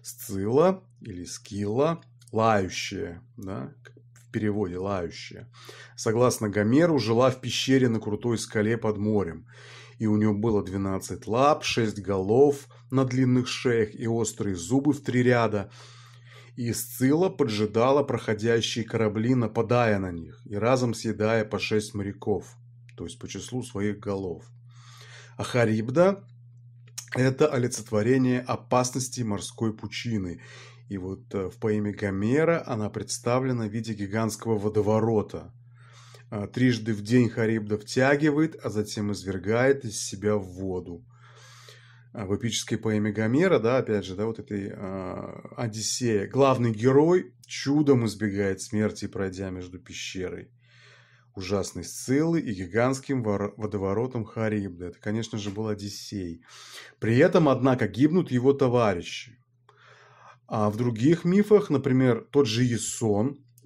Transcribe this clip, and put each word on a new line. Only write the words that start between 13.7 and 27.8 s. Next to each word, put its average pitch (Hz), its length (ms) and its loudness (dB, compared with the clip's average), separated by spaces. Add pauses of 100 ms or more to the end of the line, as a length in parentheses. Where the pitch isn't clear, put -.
и 123 100 -6
острые 113 500 -2
зубы 131 380 2
в - 80 -6
три 123 220 2
ряда. 113 480 2 (840)
И 120 180 -4
Сцилла 151 560 0
поджидала 117 760 2
проходящие 117 800 0
корабли, 110 500 0
нападая 113 640 2
на 95 140 -4
них 82 340 -12
и 101 100 -8
разом 120 380 2
съедая 107 520 0
по 104 120 -4
шесть 107 380 -2
моряков, 101 600 -4 (380)
то 87 100 -10
есть 82 120 -12
по - 100 -12
числу 120 360 -8
своих 101 360 -4
голов. 98 440 -6 (920)
А 107 60 -4
Харибда — 123 840 2 (880)
это 131 320 4
олицетворение 123 960 2